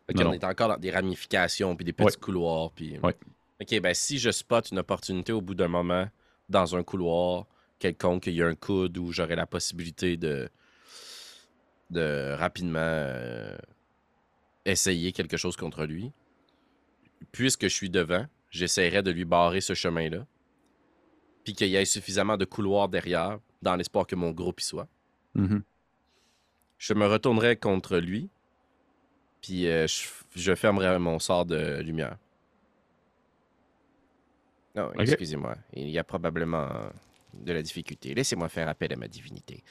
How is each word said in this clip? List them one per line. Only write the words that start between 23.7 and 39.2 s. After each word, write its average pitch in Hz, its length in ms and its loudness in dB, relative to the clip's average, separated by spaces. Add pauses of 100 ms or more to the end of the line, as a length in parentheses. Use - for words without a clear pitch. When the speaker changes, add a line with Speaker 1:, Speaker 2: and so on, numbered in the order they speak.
Speaker 1:
l'espoir 90 300 0
que - 100 -6
mon 85 160 0
groupe 87 280 -6
y - 40 -4
soit. - 240 -8 (460)
Speaker 2:
Mhm. 101 280 2 (1160)
Speaker 1:
Je - 160 -2
me 104 120 4
retournerais 113 500 4
contre 95 420 0
lui, 98 300 -2 (1120)
puis, 90 280 -2
euh, 82 180 6
je, - 220 -4 (260)
je 90 200 2
fermerais 95 440 4
mon 85 220 2
sort 87 260 2
de 78 340 -2
lumière. 80 380 -4 (2500)
Non, 92 140 -2
Speaker 2:
Ok. 50 120 -10
Speaker 1:
excusez-moi, 76 560 0 (160)
il 71 160 -8
y 80 100 -2
a 80 60 -2
probablement 82 640 -2 (680)
de - 180 -8
la 80 100 -2
difficulté. 76 520 -10
Laissez-moi 87 340 -2
faire 82 200 -4
appel 76 240 -4
à 64 40 -4
ma 57 120 -10
divinité. - 640 -18